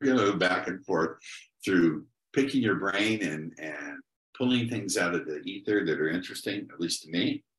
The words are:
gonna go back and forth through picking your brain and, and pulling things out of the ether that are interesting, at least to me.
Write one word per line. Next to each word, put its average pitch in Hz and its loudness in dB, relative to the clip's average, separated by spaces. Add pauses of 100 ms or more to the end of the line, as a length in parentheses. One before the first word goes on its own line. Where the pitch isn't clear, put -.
gonna 131 4
go 101 4
back 90 2
and - -8
forth 82 0 (440)
through 85 4 (280)
picking 135 2
your 104 4
brain 101 0
and, 78 -6
and 76 -10 (400)
pulling 123 2
things 101 -2
out 87 0
of 78 -2
the 76 -8
ether 98 0
that 76 0
are 78 0
interesting, 95 -6
at - -8
least - -4
to - -20
me. 127 -2 (140)